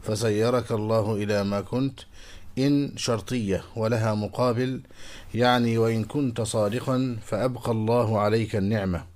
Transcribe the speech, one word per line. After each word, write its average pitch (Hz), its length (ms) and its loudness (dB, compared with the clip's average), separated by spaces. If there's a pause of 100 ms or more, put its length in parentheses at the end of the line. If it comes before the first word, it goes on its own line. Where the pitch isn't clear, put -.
فصيرك 113 680 0
الله 110 440 0
إلى 104 280 0
ما 101 180 0
كنت"، 131 380 -2 (580)
إن 143 380 2
شرطية 107 680 -2 (120)
ولها 110 380 0
مقابل، 123 680 0 (520)
يعني: 120 440 4
"وإن 113 260 2
كنت 123 380 -2
صادقاً 120 840 0
فأبقى 123 460 -2
الله 110 480 2
عليك 104 360 2
النعمة". 98 480 0 (120)